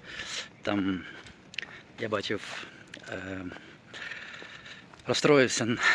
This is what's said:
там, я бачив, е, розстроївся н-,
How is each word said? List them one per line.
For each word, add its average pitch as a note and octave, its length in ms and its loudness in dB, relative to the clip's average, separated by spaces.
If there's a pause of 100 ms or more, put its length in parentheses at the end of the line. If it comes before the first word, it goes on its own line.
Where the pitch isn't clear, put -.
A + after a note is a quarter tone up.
(600)
там, F#2+ 420 2 (960)
я A#2 100 -2
бачив, - 560 -2 (440)
е, F#2+ 360 -6 (1600)
розстроївся C3 560 6
н-, A2 140 2 (180)